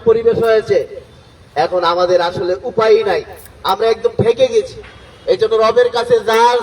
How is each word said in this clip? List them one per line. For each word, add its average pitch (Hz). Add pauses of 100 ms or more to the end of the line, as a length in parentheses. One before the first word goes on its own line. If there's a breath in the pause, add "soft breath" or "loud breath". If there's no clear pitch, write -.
পরিবেশ 226
হয়েছে, 214 (540)
এখন 170
আমাদের 175
আসলে 175
উপায় 220
নাই, 175 (400)
আমরা 196
একদম 220 (120)
ঠেকে 240
গেছি। 226 (440)
এই 185
জন্য 214
রবের 226
কাছে 233
যার 466